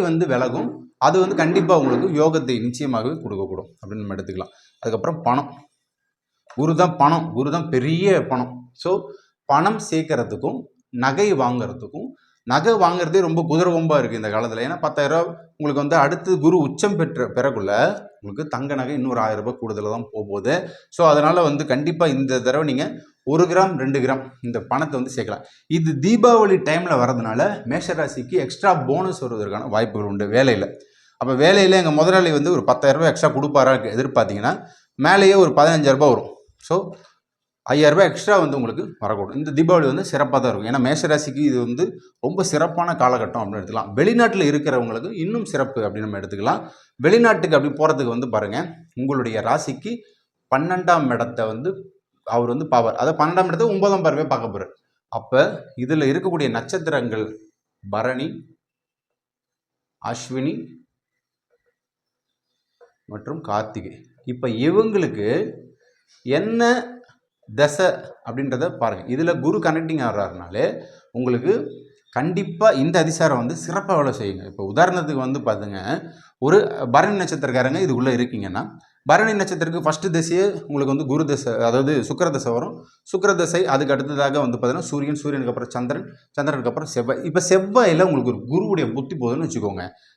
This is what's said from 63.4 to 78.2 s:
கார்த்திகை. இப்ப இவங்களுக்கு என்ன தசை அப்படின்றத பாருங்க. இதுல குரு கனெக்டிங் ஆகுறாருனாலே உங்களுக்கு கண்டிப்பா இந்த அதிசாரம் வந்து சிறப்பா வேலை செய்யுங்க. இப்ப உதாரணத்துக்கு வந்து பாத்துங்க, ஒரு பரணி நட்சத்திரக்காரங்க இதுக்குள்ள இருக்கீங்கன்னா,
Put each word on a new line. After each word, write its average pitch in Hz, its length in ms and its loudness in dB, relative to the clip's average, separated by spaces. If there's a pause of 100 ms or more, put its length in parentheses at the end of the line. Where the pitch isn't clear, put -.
கார்த்திகை. 104 480 -6 (380)
இப்ப 123 140 -6 (200)
இவங்களுக்கு 185 600 0 (1000)
என்ன 208 360 0 (840)
தசை 147 380 2 (420)
அப்படின்றத 131 360 -4 (160)
பாருங்க. 101 220 -4 (100)
இதுல 165 200 0 (100)
குரு 160 240 0
கனெக்டிங் 160 400 -2
ஆகுறாருனாலே 95 580 -4 (540)
உங்களுக்கு 123 340 0 (640)
கண்டிப்பா 185 520 0 (140)
இந்த 160 220 2
அதிசாரம் 156 380 0
வந்து 123 200 -4
சிறப்பா 196 360 -2
வேலை 135 200 0
செய்யுங்க. 95 320 -6
இப்ப 98 220 -10
உதாரணத்துக்கு 156 520 0
வந்து 135 220 -4
பாத்துங்க, 104 320 -4 (680)
ஒரு 180 120 6 (360)
பரணி 196 280 4
நட்சத்திரக்காரங்க 139 640 -2
இதுக்குள்ள 127 340 0
இருக்கீங்கன்னா, 107 440 -4 (480)